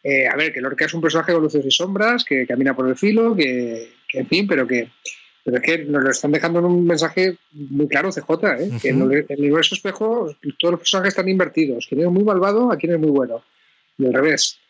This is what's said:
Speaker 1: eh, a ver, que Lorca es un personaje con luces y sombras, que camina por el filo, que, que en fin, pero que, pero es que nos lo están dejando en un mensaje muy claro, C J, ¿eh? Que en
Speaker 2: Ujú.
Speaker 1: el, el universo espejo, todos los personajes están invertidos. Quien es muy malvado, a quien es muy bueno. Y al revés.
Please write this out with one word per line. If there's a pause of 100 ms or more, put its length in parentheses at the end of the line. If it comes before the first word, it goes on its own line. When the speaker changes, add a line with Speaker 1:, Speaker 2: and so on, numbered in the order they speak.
Speaker 1:
eh,
a
ver,
que
Lorca
es
un
personaje
con
luces
y
sombras,
que
camina
por
el
filo,
que, (160)
que
en
fin,
pero
que, (540)
pero
es
que
nos
lo
están
dejando
en
un
mensaje (140)
muy
claro,
C
J,
¿eh? (100)
Que
en
Speaker 2:
Ujú.
Speaker 1:
el,
el
universo
espejo, (260)
todos
los
personajes
están
invertidos.
Quien
es
muy
malvado,
a
quien
es
muy
bueno. (540)
Y
al
revés. (120)